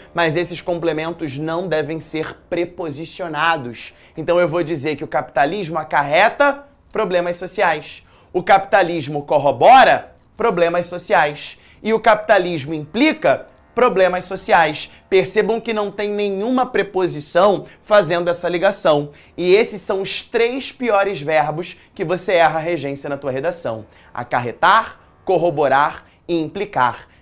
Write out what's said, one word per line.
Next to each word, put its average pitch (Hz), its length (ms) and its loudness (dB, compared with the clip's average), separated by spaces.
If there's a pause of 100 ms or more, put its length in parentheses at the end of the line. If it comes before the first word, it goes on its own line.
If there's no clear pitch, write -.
(120)
mas 165 240 0
esses 170 240 -4
complementos 165 800 -4
não 165 280 -4
devem 156 340 -4
ser 156 360 -8 (140)
preposicionados. 160 1400 -6 (200)
Então 165 240 0
eu 175 80 4
vou 170 160 0
dizer 151 340 -4
que 147 80 -10
o 151 40 -10
capitalismo 160 720 -2
acarreta 175 880 2 (260)
problemas 175 440 -2
sociais. 175 680 -2 (280)
O 185 120 -4
capitalismo 175 800 2
corrobora 147 920 6 (240)
problemas 175 480 0
sociais. 175 720 -2 (240)
E 214 120 0
o 220 60 2
capitalismo 185 720 2
implica 160 720 0 (280)
problemas 185 500 2
sociais. 175 680 0 (180)
Percebam 190 520 2
que 226 120 -8
não 208 180 -2
tem 208 200 -6
nenhuma 208 560 -2
preposição 185 1000 0 (180)
fazendo 175 460 2
essa 175 200 -2
ligação. 170 640 0 (240)
E 175 200 2
esses 214 260 2
são 196 220 -4
os - 200 -8
três 240 480 -4
piores 196 520 -2
verbos 151 540 -2 (180)
que 202 100 -6
você 180 300 -4
erra 165 240 4
a 160 40 -4
regência 143 460 -6
na 143 80 -4
tua 139 140 -8
redação. 131 560 -6 (260)
Acarretar, 123 880 0 (240)
corroborar 151 800 0 (240)
e 170 100 -2
implicar. 151 680 -4 (140)